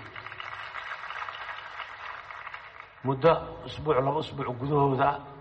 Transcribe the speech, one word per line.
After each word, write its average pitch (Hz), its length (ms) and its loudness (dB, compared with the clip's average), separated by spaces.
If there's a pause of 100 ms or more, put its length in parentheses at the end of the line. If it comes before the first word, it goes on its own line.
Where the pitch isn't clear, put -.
(3000)
Muddo 135 300 6 (320)
usbuuc, 143 320 2
laba 139 240 4
usbuuc 139 280 -4 (100)
gudahooda, 139 520 6 (320)